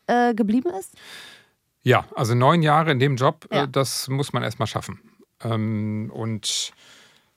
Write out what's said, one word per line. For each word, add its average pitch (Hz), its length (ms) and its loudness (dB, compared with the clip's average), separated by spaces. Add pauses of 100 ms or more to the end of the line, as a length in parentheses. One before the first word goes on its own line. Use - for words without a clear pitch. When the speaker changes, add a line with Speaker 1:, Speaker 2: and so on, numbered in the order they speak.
Speaker 1:
äh, 240 280 2
geblieben 233 440 0
ist? - 160 -14 (880)
Speaker 2:
Ja, 120 320 4
also 117 200 0
neun 143 280 4
Jahre 156 300 4
in 127 80 2
dem 135 160 2
Job, 139 340 0
äh, 220 60 -2
Speaker 1:
Ja. 143 100 0
Speaker 2:
das 135 420 -2
muss 139 240 -4
man 123 100 -2
erst 117 160 -6
mal 113 80 -2
schaffen. - 340 -8 (440)
Ähm, 110 720 -2
und 113 580 -6 (640)